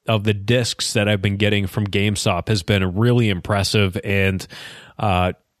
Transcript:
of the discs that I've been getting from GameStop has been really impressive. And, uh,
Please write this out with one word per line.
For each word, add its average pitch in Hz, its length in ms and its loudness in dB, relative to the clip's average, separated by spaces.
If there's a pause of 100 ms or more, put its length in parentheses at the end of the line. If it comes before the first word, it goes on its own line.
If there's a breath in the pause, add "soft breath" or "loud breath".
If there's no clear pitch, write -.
of 107 160 0
the 107 120 2
discs 113 580 -2
that 104 160 2
I've 104 120 2
been 101 160 -2
getting 104 280 2
from 101 220 -2
GameStop 101 640 0
has 107 120 0
been 92 340 0
really 117 340 2
impressive. 98 720 0
And, 95 420 0 (540 loud breath)
uh, 90 340 0 (260)